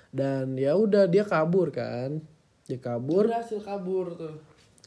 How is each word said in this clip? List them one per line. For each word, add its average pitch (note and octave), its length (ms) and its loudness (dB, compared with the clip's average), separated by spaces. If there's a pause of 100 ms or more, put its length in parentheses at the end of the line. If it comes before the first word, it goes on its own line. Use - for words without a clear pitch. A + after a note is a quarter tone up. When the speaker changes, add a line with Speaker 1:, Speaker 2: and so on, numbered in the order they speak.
Speaker 1:
Dan C3+ 460 -2
ya C3+ 200 2
udah, G3+ 300 6
dia F#3+ 180 4
kabur E3+ 480 2
kan. B2 480 -6 (460)
Dia C3 140 -8
kabur. C3 500 0
Speaker 2:
Dia A3+ 80 -2
berhasil A3+ 240 -6
kabur F#3+ 520 -4
tuh. D#3+ 220 -12 (520)